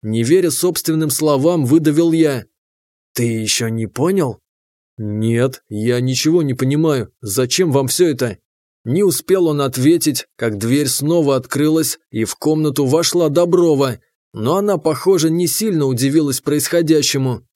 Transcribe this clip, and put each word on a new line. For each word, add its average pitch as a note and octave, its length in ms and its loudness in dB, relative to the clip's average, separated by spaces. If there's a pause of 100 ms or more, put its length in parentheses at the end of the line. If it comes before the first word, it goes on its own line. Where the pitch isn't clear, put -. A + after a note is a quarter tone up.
Не A2 220 -2
веря E3+ 260 2
собственным D#3+ 600 -2
словам, D3+ 560 0
выдавил D#3 480 2
я. D3 320 0 (680)
«Ты B2 100 -4
ещё A2+ 440 -2
не A2+ 180 -4
понял?» D#3 540 -2 (580)
«Нет, A2+ 720 -2
я A2+ 320 -2
ничего C3 420 0
не C#3 120 -2
понимаю. C#3 680 0
Зачем B2+ 540 -2
вам C3 140 0
всё F3 200 0
это?» B2 300 -4 (480)
Не D3+ 180 0
успел F3+ 440 0
он D3 140 -2
ответить, C3+ 760 0
как A2 220 -4
дверь B2+ 300 0
снова D3 480 0
открылась, D3+ 640 -2 (120)
и A2 120 -4
в - 120 -6
комнату D3+ 500 0
вошла D#3+ 440 2
Доброва. D#3+ 680 2 (340)
Но A#2 220 -2
она, G3+ 220 0
похоже, D#3+ 520 2
не E3+ 180 0
сильно F3+ 380 -2
удивилась C3+ 560 0
происходящему. D3 1040 0 (100)